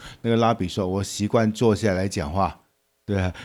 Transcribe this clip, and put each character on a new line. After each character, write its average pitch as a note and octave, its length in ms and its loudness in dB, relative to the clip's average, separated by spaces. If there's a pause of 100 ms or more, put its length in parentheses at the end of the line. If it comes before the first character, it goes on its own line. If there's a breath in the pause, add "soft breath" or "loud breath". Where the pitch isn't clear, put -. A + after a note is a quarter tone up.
(220 loud breath)
那 A#2 80 -2
个 A2+ 60 4
拉 A#2 160 4
比 F#2+ 160 -2
说 F#2 220 -2
：“我 G2 140 -2
习 G#2 240 -4
惯 A2 240 2
坐 A2 240 4
下 F#2+ 180 0
来 F#2+ 140 0
讲 D#2 240 -6
话。” F2+ 260 -2 (480)
对 G2+ 100 -2
啊， F#2 160 0 (120)